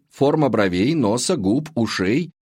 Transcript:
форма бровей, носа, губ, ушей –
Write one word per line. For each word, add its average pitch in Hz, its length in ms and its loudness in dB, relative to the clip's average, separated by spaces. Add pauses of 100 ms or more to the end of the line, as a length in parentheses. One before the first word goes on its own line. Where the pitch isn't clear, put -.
форма 147 400 2
бровей, 104 460 0
носа, 123 420 0
губ, 117 380 -2
ушей – 113 560 -2 (140)